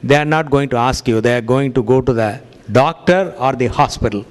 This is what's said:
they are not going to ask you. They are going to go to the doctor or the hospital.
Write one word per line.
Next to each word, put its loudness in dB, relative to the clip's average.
they 4
are 2
not -2
going 0
to -2
ask 0
you. 2
They 2
are 0
going 0
to 0
go 2
to -2
the -2
doctor 0
or 0
the -2
hospital. -2